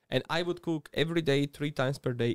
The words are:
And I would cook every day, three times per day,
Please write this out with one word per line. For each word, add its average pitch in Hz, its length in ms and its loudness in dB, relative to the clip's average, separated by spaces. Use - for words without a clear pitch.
And 131 200 2
I 165 140 0
would 175 180 -2
cook 160 320 -2
every 160 300 0
day, 143 240 2
three 147 240 -4
times 135 260 0
per 131 160 -2
day, 120 220 0